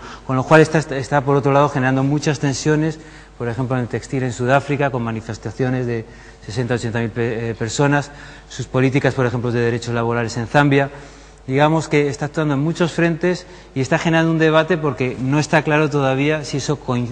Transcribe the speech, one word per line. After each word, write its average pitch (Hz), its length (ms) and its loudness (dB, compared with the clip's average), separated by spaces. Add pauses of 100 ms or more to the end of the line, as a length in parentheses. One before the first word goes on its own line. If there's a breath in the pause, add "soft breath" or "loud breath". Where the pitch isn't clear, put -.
(240 loud breath)
Con 131 120 -2
lo 127 80 2
cual 160 160 8
está, 156 180 4
está, 139 460 -2
por 139 100 2
otro 139 180 2
lado, 143 160 6
generando 131 360 0
muchas 147 340 0
tensiones, 151 640 0 (380 loud breath)
por 120 100 -4
ejemplo, 123 280 -2
en 123 60 0
el 113 60 -4
textil 127 340 -4
en 127 100 -4
Sudáfrica, 135 580 0
con 120 120 -4
manifestaciones 117 840 -4
de 117 180 -4 (400 loud breath)
sesenta, 120 300 -4
ochenta 117 260 -2
mil 117 100 -2
pe-, 117 400 -4
eh, 110 40 -4
personas, 139 580 0 (360 loud breath)
sus - 180 -10
políticas, 131 480 2
por 127 120 2
ejemplo, 120 240 -2
de 120 100 0
derechos 117 340 -2
laborales 117 420 -2
en 117 100 -4
Zambia. 139 440 4 (560 loud breath)
Digamos 151 400 2
que 147 220 2
está 139 180 -6
actuando 151 280 -2
en 135 60 0
muchos 165 300 0
frentes 170 560 0 (260 loud breath)
y 135 80 -2
está 151 200 0
generando 165 320 2
un 160 80 2
debate 160 360 4
porque 135 440 -2
no 131 180 0
está 151 240 2
claro 156 260 2
todavía 143 560 0
si 147 120 -6
eso 139 240 -2
coin-, 123 320 -2